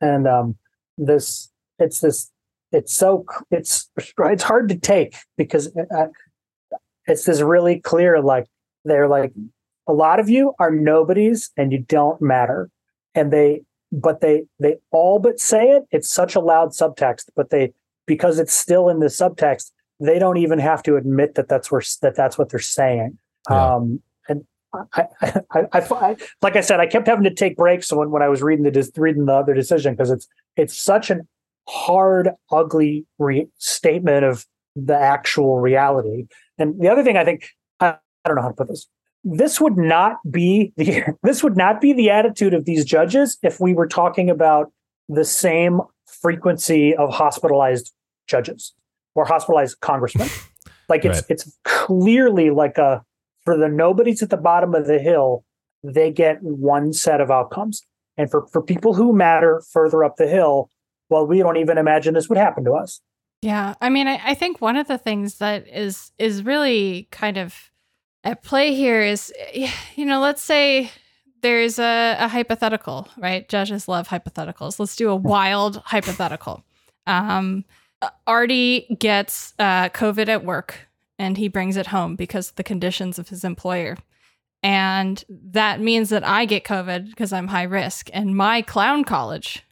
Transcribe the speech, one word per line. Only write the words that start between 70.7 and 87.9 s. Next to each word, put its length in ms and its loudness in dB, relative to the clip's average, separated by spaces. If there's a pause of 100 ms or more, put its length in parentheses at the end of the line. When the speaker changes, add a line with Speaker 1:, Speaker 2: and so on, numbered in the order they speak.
Speaker 3:
there's 380 -2
a, 420 0
a 80 -2
hypothetical, 800 -6 (100)
right? 300 -6
Judges 400 -6
love 200 -4
hypotheticals. 720 -10
Let's 180 -8
do 140 0
a 60 0
wild 600 0
<laughs> 80 -20
hypothetical. 800 -8 (420)
Um, 580 -4 (640)
Artie 720 0
gets, 600 -4
uh, 300 0
covid 400 -4
at 160 -2
work, 440 -10 (300)
and 180 -4
he 120 -4
brings 280 -4
it 120 -6
home 280 -6
because 340 -10
of 60 -20
the 60 -10
conditions 560 -6
of 100 -14
his 160 -14
employer. 520 -8 (640)
And 640 -2
that 520 -4
means 300 -2
that 140 -2
I 200 0
get 200 -4
covid 520 -8
'cause 160 -6
I'm 160 -6
high 160 -4
risk, 480 -8